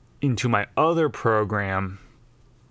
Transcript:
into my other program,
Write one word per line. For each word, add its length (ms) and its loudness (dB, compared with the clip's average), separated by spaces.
into 280 0
my 180 0
other 320 2
program, 920 -2